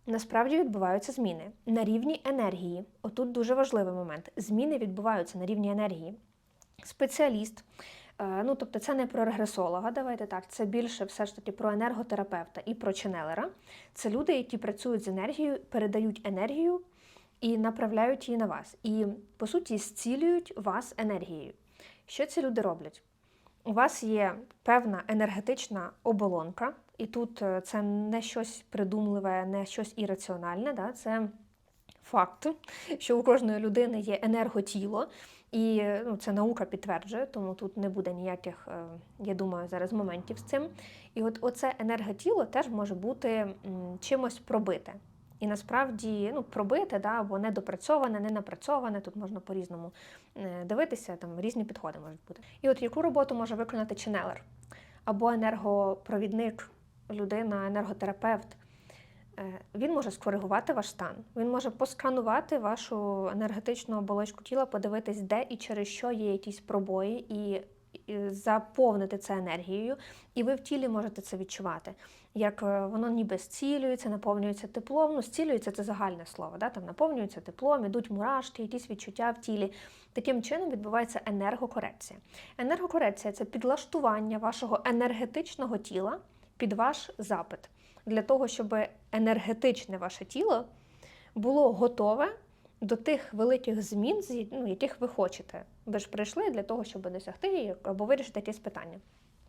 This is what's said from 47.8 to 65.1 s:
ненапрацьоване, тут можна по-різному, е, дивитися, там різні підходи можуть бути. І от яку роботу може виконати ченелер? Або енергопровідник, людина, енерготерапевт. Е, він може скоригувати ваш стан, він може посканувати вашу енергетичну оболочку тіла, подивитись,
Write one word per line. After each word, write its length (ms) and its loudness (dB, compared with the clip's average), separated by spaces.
ненапрацьоване, 800 -2
тут 140 -14
можна 240 -8
по-різному, 520 -8
е, 280 -6
дивитися, 500 0
там 240 -10
різні 240 -2
підходи 360 -8
можуть 280 -16
бути. 140 -18
І 80 4
от 120 4
яку 200 0
роботу 340 4
може 200 -2
виконати 400 -4
ченелер? 480 -4
Або 240 4
енергопровідник, 1400 2
людина, 560 0
енерготерапевт. 920 -2
Е, 200 -10
він 180 2
може 180 0
скоригувати 640 0
ваш 160 0
стан, 260 -6
він 140 0
може 200 0
посканувати 880 0
вашу 680 -2
енергетичну 720 -2
оболочку 460 -2
тіла, 220 2
подивитись, 560 -2